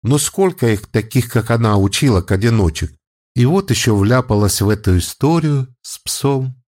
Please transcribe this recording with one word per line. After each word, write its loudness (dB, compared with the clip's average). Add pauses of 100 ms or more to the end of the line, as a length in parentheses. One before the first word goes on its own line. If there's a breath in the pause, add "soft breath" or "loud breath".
но 2
сколько -2
их -2
таких, -2
как -2
она, 2
училок-одиночек? 0 (400)
И 4
вот 0
ещё 0
вляпалась 0
в 2
эту 2
историю -2
с -16
псом. -4 (120)